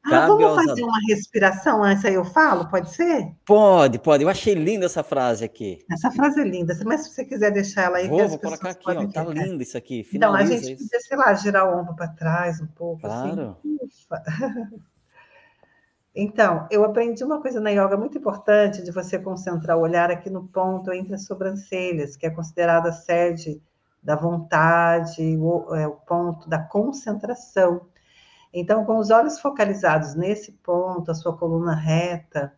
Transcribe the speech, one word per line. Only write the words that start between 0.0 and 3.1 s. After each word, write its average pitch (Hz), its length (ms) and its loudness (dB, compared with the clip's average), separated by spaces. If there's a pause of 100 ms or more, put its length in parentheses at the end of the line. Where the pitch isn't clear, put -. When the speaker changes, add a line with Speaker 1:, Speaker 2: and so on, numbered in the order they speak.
Speaker 1:
Ah, 277 40 -4
Speaker 2:
Cabe 294 160 6
Speaker 1:
vamos 427 180 6
Speaker 2:
aos - 120 6
Speaker 1:
fazer 320 180 4
Speaker 2:
ad- 247 100 -4
Speaker 1:
uma 226 240 0
respiração 208 760 2
antes, 196 220 4
aí 196 100 2
eu 180 100 0
falo, 202 440 2
pode 180 240 -2
ser? 311 400 0 (120)